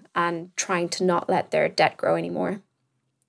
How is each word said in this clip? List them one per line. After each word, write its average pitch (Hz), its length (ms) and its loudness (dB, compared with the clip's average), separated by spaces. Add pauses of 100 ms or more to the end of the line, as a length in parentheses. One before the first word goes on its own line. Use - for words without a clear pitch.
(140)
and 170 420 -2
trying 175 320 -2
to - 160 -2
not 180 260 2
let - 220 0
their 156 160 2
debt - 280 2
grow - 200 0
anymore. 175 440 -4 (680)